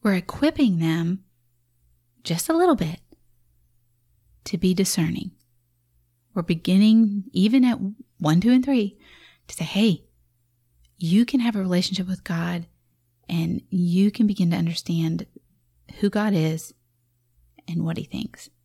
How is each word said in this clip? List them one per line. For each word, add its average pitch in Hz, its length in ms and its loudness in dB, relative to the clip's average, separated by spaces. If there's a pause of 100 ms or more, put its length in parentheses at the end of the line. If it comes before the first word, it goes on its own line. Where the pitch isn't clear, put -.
We're 202 120 2
equipping 233 640 0
them 165 460 -2 (960)
just - 260 -6
a 320 80 0
little 339 180 4
bit 175 260 -6 (1400)
to - 140 -8
be 185 160 2
discerning. 170 580 -2 (1000)
We're 180 80 -4
beginning, 202 920 4
even 220 320 4
at 247 140 0 (400)
one, 160 220 2
two, 220 100 2
and 254 140 4
three, 240 340 -2 (500)
to - 60 -18
say, - 100 -8
"Hey, 196 400 0 (920)
you 180 260 2
can 247 160 0
have 233 140 -2
a 202 60 -4
relationship 180 480 -2
with 185 160 -6
God, 170 420 -6 (640)
and 170 420 -4
you 185 400 2
can 214 160 0
begin 190 240 0
to 170 60 0
understand 165 720 -4 (720)
who 202 100 0
God 214 240 -2
is 160 400 -4 (920)
and 165 160 -4
what 165 120 -4
he - 80 -8
thinks." - 460 -12 (140)